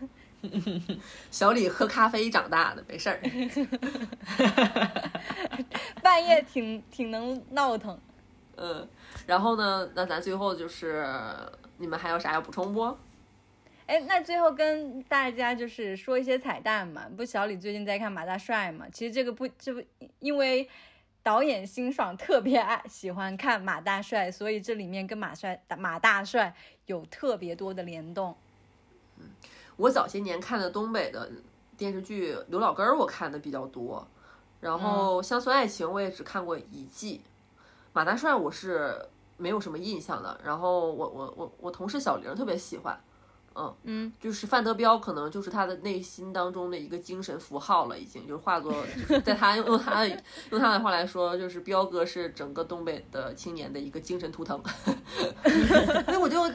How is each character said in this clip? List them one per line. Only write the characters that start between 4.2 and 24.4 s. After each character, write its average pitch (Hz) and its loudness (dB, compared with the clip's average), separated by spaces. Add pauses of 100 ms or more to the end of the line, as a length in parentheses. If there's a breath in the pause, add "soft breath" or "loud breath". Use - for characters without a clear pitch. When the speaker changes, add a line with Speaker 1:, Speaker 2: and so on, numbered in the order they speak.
Speaker 2:
半 349 10
夜 330 8
挺， 220 -4
挺 226 -6
能 240 -4
闹 254 2
腾。 208 -8 (580)
Speaker 1:
嗯， 165 -6 (400 loud breath)
然 185 6
后 226 4
呢， 196 2
那 180 0
咱 175 -2
最 185 -2
后 190 0
就 165 -6
是， 156 -4 (720)
你 175 -6
们 165 -4
还 170 -4
有 170 2
啥 156 -2
要 - 2
补 - -12
充 196 -2
不？ 233 0 (920 soft breath)
Speaker 2:
哎， 311 2
那 359 4
最 349 -2
后 330 6
跟 294 0
大 269 2
家 240 0
就 240 -4
是 208 -6
说 254 0
一 262 2
些 262 2
彩 262 -4
蛋 214 0
嘛， 151 -10 (140)
不， 233 -6
小 208 0
李 208 -4
最 202 -8
近 208 -6
在 202 0
看 208 -4
马 170 -6
大 185 -2
帅 208 -2
嘛， 156 -12
其 226 -8
实 226 -6
这 254 0
个 240 -4
不， 254 -6 (100)
这 269 -8
不， 240 -10 (380)
因 285 -2
为 262 2 (540 loud breath)
导 226 4
演 214 0
辛 247 -4
爽 208 -2
特 294 4
别 254 4
爱， 220 2
喜 190 -10
欢 190 -4
看 233 0
马 180 -2
大 196 0
帅， 196 0
所 208 -4